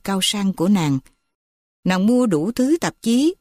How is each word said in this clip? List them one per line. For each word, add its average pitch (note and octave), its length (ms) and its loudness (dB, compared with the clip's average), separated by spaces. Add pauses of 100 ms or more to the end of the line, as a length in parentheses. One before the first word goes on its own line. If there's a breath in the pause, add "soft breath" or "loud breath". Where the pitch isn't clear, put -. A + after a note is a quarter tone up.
cao F#3+ 180 -4
sang F#3+ 320 -2
của E3 140 -2
nàng. D#3+ 320 2 (840)
Nàng F#3 240 0
mua B3 180 2
đủ F3 260 0
thứ C4 300 0
tạp - 200 -6
chí C4 400 0